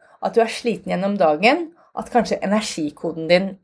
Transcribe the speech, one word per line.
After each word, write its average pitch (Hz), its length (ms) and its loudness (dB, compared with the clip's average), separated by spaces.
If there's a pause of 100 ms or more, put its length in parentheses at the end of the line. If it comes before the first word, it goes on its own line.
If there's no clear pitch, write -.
(260)
at 190 100 -4
du 226 80 6
er 220 80 0
sliten 190 420 -4
gjennom 196 260 -2
dagen, 208 500 4 (300)
at - 120 -12
kanskje 214 320 0
energikoden 165 880 -4
din 185 220 4 (100)